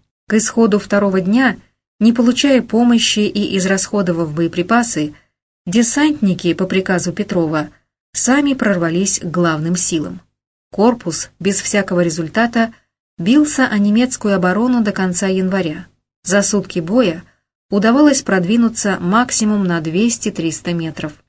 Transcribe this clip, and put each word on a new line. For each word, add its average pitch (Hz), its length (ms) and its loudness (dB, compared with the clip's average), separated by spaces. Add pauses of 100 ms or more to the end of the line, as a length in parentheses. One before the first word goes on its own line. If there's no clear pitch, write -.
(280)
К 214 60 -2
исходу 214 440 2
второго 202 440 0
дня, 220 340 2 (420)
не 226 140 4
получая 247 480 4
помощи 226 600 2
и 208 360 0
израсходовав 180 800 -2
боеприпасы, 170 800 -2 (500)
десантники 220 880 0
по 180 140 -2
приказу 185 480 -2
Петрова 165 560 -4 (420)
сами 277 400 0
прорвались 190 680 -2
к - 40 -12
главным 165 500 -2
силам. 180 460 -4 (520)
Корпус 214 680 -2
без 190 220 -2
всякого 196 400 -2
результата 214 760 -2 (440)
бился 262 480 2
о 208 120 -2
немецкую 208 560 2
оборону 214 480 2
до 208 100 0
конца 185 360 -2
января. 185 580 -2 (380)
За 202 180 -2
сутки 196 380 -2
боя 180 420 -2 (480)
удавалось 254 520 4
продвинуться 202 800 0
максимум 214 640 0
на 170 160 0
двести-триста 175 920 -2
метров. 160 380 -8 (160)